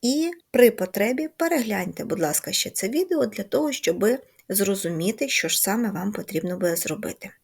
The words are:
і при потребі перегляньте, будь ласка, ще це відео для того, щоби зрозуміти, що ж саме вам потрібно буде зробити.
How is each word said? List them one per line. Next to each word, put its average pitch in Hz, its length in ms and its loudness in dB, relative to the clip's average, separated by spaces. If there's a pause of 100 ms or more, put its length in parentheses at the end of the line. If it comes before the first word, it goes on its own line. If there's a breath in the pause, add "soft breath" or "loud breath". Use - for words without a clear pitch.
і 294 300 2 (200)
при 240 200 8
потребі 220 640 -2
перегляньте, 220 680 -2
будь - 160 -4
ласка, 156 320 -2
ще - 180 -2
це - 180 -4
відео 311 380 0
для 214 180 -6
того, 285 280 0
щоби 208 460 0 (360 soft breath)
зрозуміти, 196 720 0
що - 200 0
ж - 120 0
саме 214 300 0
вам 196 220 -4
потрібно 180 460 -4
буде 175 180 2
зробити. 175 540 -6 (140)